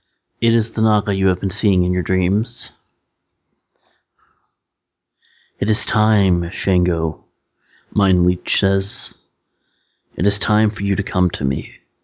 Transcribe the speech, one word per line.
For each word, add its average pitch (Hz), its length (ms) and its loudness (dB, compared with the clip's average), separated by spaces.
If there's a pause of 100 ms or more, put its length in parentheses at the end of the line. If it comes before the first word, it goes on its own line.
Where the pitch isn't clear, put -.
(420)
It 117 120 2
is 110 180 0
the 110 100 -2
Naga 107 320 2
you 95 140 0
have 92 120 0
been 98 120 -4
seeing 92 320 2
in 90 100 0
your 90 100 -2
dreams. 95 680 -2 (3000)
"It 104 100 -2
is 107 160 2
time, 98 640 2
Shango," 87 760 0 (680)
Mind 92 340 2
Leech - 340 -2
says. 98 540 -2 (1000)
"It 90 100 -2
is 101 140 2
time 107 300 0
for 104 140 -8
you 98 120 0
to 98 80 -4
come 90 280 0
to - 140 -6
me." - 340 -6 (240)